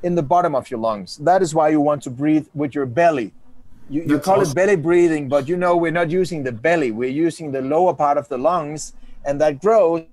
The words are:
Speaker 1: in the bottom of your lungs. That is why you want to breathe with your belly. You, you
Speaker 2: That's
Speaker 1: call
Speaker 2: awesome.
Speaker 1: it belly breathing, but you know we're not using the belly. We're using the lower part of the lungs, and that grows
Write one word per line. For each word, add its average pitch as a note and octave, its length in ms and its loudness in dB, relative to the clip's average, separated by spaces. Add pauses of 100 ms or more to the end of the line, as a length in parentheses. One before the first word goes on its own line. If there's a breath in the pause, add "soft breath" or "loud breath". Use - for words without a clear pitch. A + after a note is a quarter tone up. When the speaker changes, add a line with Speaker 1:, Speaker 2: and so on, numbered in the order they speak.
Speaker 1:
in F3 120 -2
the E3+ 80 0
bottom E3 320 0
of B2 160 -4
your A#2 100 -8
lungs. G#2+ 380 -6
That F3 240 2
is D#3 120 -2
why D#3 140 2
you D#3 120 2
want D3 240 0
to C#3+ 60 -8
breathe D3 440 0
with C#3+ 200 -4
your C#3+ 120 -2
belly. C3 480 0 (560)
You, D3 120 -4
you C#3+ 60 -8
Speaker 2:
That's D3 160 0
Speaker 1:
call G3 160 4
Speaker 2:
awesome. D#3+ 120 0
Speaker 1:
it - 20 -6
belly F#3+ 220 4
breathing, D#3+ 520 2
but C#3 180 0
you E3+ 100 -2
know F3 200 2
we're E3+ 160 0
not E3+ 180 0
using F3 340 -2
the B2+ 80 -4
belly. C3+ 400 0
We're B2 180 -4
using D#3 420 -2
the C3+ 80 -4
lower D#3 320 2
part C#3+ 240 2
of C#3+ 120 -4
the C3 100 -6
lungs, D3+ 560 -2 (320 soft breath)
and C#3+ 160 -2
that D3+ 180 0
grows F3 520 2